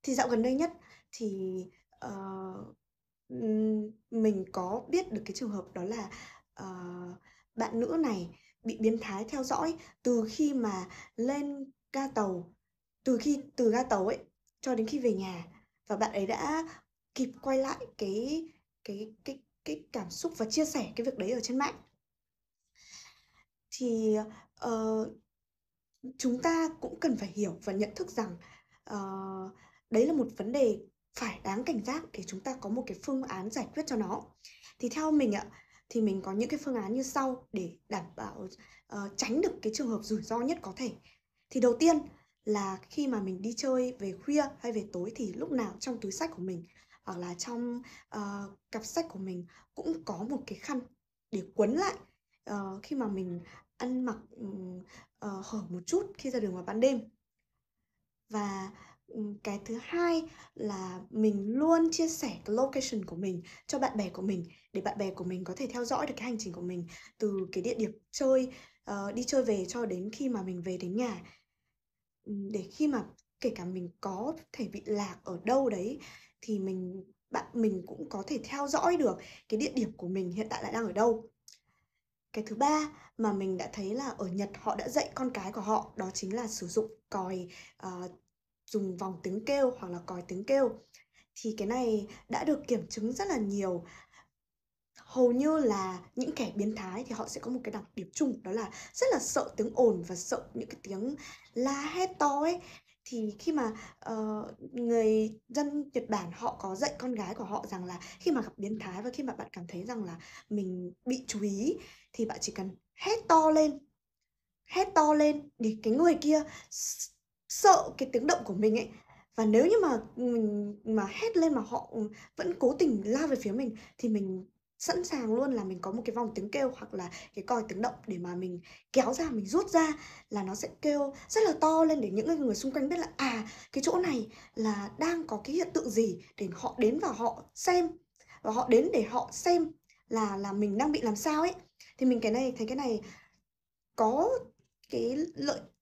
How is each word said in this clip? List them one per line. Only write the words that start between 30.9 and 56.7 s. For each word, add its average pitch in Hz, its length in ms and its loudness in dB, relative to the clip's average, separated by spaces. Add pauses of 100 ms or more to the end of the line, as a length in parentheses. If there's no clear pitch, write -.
phải 220 300 -6
đáng 208 200 -2
cảnh 262 220 -2
giác 302 180 -4 (100)
để 185 140 -10
chúng 190 120 -10
ta 262 220 -6
có 196 80 -6
một 247 180 -2
cái 190 160 -10
phương 262 200 -2
án 202 260 -6
giải 226 240 -6
quyết 302 140 -4
cho 254 80 -2
nó. 208 260 -2 (580)
Thì 240 100 -2
theo 311 220 0
mình 269 200 6
ạ, 196 140 -2 (440)
thì 226 120 2
mình 196 200 2
có 190 100 -6
những 214 180 0
cái 294 140 -2
phương 269 120 -2
án 208 180 -2
như 262 100 0
sau 262 500 -2
để 180 240 -4 (120)
đảm 180 160 -4 (100)
bảo, 143 320 -10 (400)
ờ, 196 300 -8
tránh 254 240 2
được 392 200 2
cái 220 140 -2
trường 254 140 -2
hợp 214 140 0
rủi 208 180 -2
ro 226 180 -2
nhất 302 220 0
có 190 140 -10
thể. 247 160 -6 (580)
Thì 254 120 0
đầu 240 180 8
tiên 320 180 8 (480)
là 196 340 0 (100)
khi 285 180 -2
mà 226 140 0
mình 190 200 -4
đi 226 160 -4
chơi 254 420 0
về 196 140 -6 (120)
khuya 294 200 4 (140)
hay 240 120 -4
về 214 220 -2
tối 185 220 -4
thì 214 180 -4
lúc 262 180 -4
nào 233 280 0
trong 240 220 -6
túi 196 100 -4
xách 320 240 -4
của 180 80 -8
mình 180 200 -6 (400)
hoặc 185 140 -8
là 175 160 -6
trong, 240 480 -6 (280)
ờ, 202 400 -8 (220)
cặp 220 140 -6
sách 330 240 -2
của 190 100 -12
mình 180 260 -6 (300)
cũng - 300 -4
có 190 240 -6
một 277 180 -4
cái 202 120 -10
khăn 269 200 -4 (520)
để 185 120 -2 (120)
quấn 214 200 4
lại, 381 200 0 (480)
ờ, 196 400 -8
khi 294 120 -6
mà 240 120 -2
mình 185 340 -4 (360)
ăn 254 280 -2
mặc, 220 120 -2 (140)
ừm, 185 520 -10 (360)
ờ, 202 260 -8
hở 208 240 -6
một 175 160 -6
chút 392 320 0
khi 269 120 -6
ra 247 100 0
đường 196 140 0
vào 180 100 -6
ban 208 160 -2